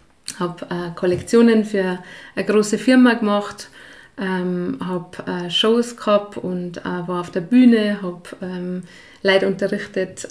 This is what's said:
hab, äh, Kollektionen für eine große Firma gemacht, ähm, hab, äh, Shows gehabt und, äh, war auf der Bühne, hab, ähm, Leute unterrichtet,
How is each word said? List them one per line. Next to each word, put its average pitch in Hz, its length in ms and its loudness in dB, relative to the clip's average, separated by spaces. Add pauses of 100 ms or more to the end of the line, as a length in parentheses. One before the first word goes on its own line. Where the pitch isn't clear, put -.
(400)
hab, 175 220 -6 (100)
äh, 175 240 -6
Kollektionen 220 720 4
für 185 340 -2 (360)
eine 196 100 -4
große 208 320 2
Firma 254 360 6
gemacht, 208 560 -2 (500)
ähm, 180 680 -4
hab, 180 420 -8
äh, 175 220 -6
Shows 226 480 0
gehabt 208 400 0
und, 180 420 -8
äh, - 40 -16
war 180 380 -6
auf 175 100 -12
der 180 100 -4
Bühne, 214 600 4
hab, 175 400 -10
ähm, 180 420 -8 (400)
Leute 196 240 2
unterrichtet, 196 840 -6